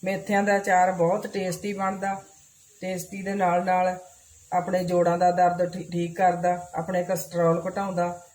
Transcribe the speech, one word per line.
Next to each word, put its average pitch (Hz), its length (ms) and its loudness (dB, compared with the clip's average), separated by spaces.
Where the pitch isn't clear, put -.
ਮੇਥਿਆਂ 196 400 0
ਦਾ 202 140 4
ਅਚਾਰ 185 340 4
ਬਹੁਤ 180 360 0
ਟੇਸਟੀ 196 460 -4
ਬਣਦਾ। 196 500 -4
ਟੇਸਟੀ 185 400 -8
ਦੇ 196 120 -6
ਨਾਲ 180 320 2
ਨਾਲ 185 340 2
ਆਪਣੇ 180 300 0
ਜੋੜਾਂ 175 340 2
ਦਾ 180 140 4
ਦਰਦ 175 420 2
ਠੀ-, - 180 -10
ਠੀਕ 170 260 -4
ਕਰਦਾ, 175 580 0
ਆਪਣੇ 180 280 -2
ਕੋਲੇਸਟ੍ਰੋਲ 170 680 0
ਘਟਾਉਂਦਾ 175 640 -4